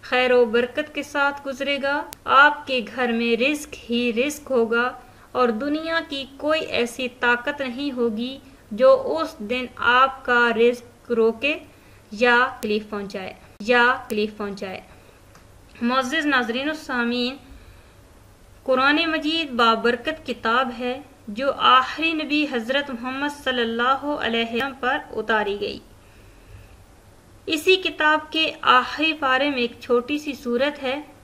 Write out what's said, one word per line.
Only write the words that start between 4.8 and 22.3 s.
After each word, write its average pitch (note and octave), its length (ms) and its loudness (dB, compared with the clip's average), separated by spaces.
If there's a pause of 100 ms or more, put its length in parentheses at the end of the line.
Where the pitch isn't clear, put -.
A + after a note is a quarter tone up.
और B3 180 2
दुनिया D#4 500 -2
की C#4 220 -8 (140)
कोई D4+ 220 0 (180)
ऐसी A#3+ 300 -4 (120)
ताकत B3 400 0
नहीं C4 320 -6
होगी A#3+ 500 -4 (300)
जो C4 220 6 (200)
उस D#4 300 -4
दिन B3 260 -4 (220)
आपका B3 600 4
रिस्क A#3+ 600 0
रोके A3+ 440 2 (560)
या A#3+ 360 4
तकलीफ G#3+ 420 -4
पहुंचाए, G3 460 -10 (260)
या A#3+ 320 4
तकलीफ G#3+ 440 -4
पहुंचाए। G3+ 440 -10 (1000)
मुअज़्ज़िज़ C4 460 0
नाज़रीन B3+ 420 0
व D#4 40 -4
सामीन, B3 640 -4 (1300)
कुरान C#4+ 420 2
मजीद D#4 460 -2
बाबरकत A#3+ 720 2
किताब A#3+ 460 0
है B3 400 -8 (180)
जो C4 200 -2
आखिरी C4 640 2
नबी D4 320 0